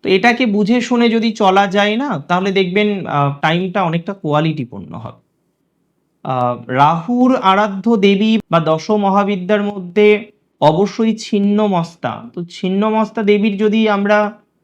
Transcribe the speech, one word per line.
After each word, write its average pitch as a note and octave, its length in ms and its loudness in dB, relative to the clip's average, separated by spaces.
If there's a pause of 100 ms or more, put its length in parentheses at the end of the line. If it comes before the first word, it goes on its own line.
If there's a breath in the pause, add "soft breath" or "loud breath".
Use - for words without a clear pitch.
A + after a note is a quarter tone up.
তো - 80 -6
এটাকে A#3 360 2
বুঝে G#3+ 360 2
শুনে A#3+ 280 0
যদি A3+ 220 0
চলা G3+ 360 2
যায় G3+ 280 0
না, B3 240 -4
তাহলে F3+ 320 -2
দেখবেন, G3 560 -2
আহ, C#3+ 340 0
টাইমটা F3+ 420 -2
অনেকটা E3+ 300 -4
কোয়ালিটিপূর্ণ D3 800 -4
হবে। A2+ 340 -18 (960)
আহ, B2 480 -4
রাহুর E3+ 640 2
আরাধ্য G3 600 2
দেবী G3+ 420 2 (140)
বা E3 80 4
দশ D#3+ 320 -2
মহাবিদ্যার G3+ 720 0
মধ্যে G#3 680 0 (300)
অবশ্যই G3 560 2
ছিন্ন G#3 500 0
মস্তা। E3 680 -4
তো F3 120 -10
ছিন্ন G3 440 -2
মস্তা A3 340 -2
দেবীর G3+ 340 2
যদি G#3+ 320 2
আমরা, G#3 500 0 (240)